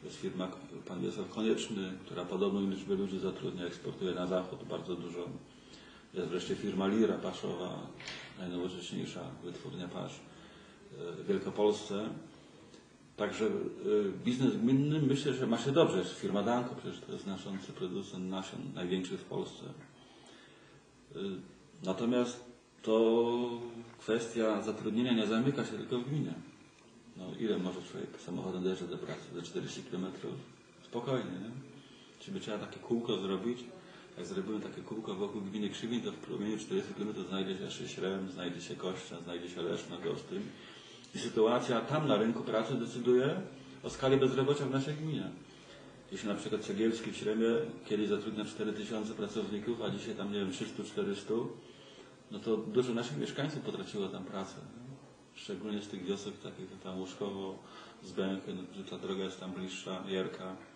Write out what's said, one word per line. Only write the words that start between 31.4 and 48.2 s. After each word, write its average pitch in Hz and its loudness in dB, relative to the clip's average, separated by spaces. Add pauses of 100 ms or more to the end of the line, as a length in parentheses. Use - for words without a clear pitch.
Czyli 196 -10
by 190 -4
trzeba 104 -4
takie - -8
kółko 113 2
zrobić. 98 0 (540)
Jak 87 -6
zrobimy 95 -2
takie - -8
kółko 107 -6
wokół 101 -2
gminy 98 0
Krzywiń, 117 -2
to 101 -2
w - -8
promieniu 104 -2
czterdziestu 98 -2
kilometrów 101 -4
znajdzie 95 0
się 98 -6
Szyszrem, 95 -2
znajdzie 87 -4
się 85 -6
Kościan, 90 -6
znajdzie 87 -6
się 87 -6
Leszno, 85 -2
Gostyń. 90 -2 (760)
I - -4
sytuacja 117 4
tam 147 2
na 107 8
rynku 113 4
pracy 113 2
decyduje 123 6 (420)
o 117 -4
skali 135 6
bezrobocia 135 6
w 127 0
naszej 135 2
gminie. 143 -2 (840)
Jeśli 98 -4
na 101 2
przykład 101 0
Cegielski 107 2
w - -6
Śremie 110 4 (380)
kiedyś 104 2
zatrudnia 104 2